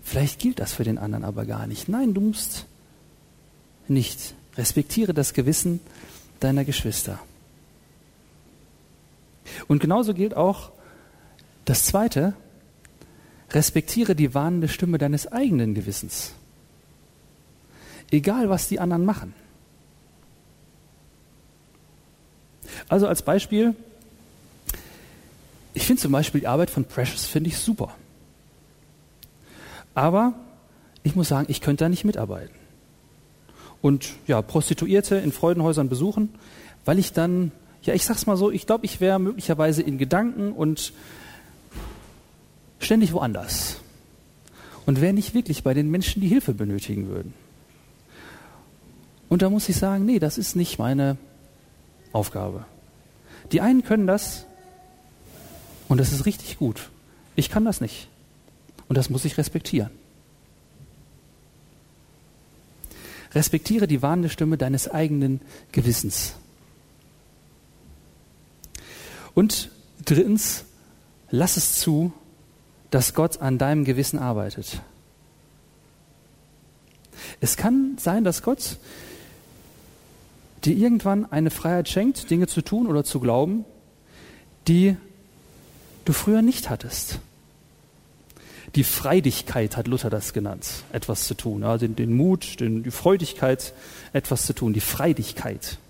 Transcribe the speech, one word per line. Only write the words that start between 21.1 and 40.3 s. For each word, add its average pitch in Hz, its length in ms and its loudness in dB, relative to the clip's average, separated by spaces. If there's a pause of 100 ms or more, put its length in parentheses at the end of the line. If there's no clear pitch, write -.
Also 196 200 4
als 170 140 0
Beispiel, 214 540 2 (2000)
ich - 100 -4
finde 247 160 4
zum 139 100 0
Beispiel 139 300 2
die - 60 -4
Arbeit 151 240 2
von 135 140 0
Precious, - 420 -4
finde 160 220 0
ich - 100 -6
super. - 340 -2 (2000)
Aber 190 380 4 (680)
ich 147 120 0
muss 175 120 2
sagen, 139 220 0
ich - 120 -4
könnte 143 220 0
da 165 60 2
nicht 180 160 0
mitarbeiten. 101 480 -4 (1300)
Und 139 320 2 (140)
ja, 120 140 4
Prostituierte 170 720 2
in 170 160 0
Freudenhäusern 160 580 2
besuchen, 202 400 0 (560)
weil 175 140 4
ich - 120 0
dann, 175 400 0 (300)
ja, - 120 0
ich 190 120 0
sag's - 200 -2
mal 202 120 2
so, 202 120 2
ich 202 160 -4
glaub, 226 180 0
ich - 180 -6
wär 190 180 2
möglicherweise 165 600 0
in 139 160 -2
Gedanken 202 560 0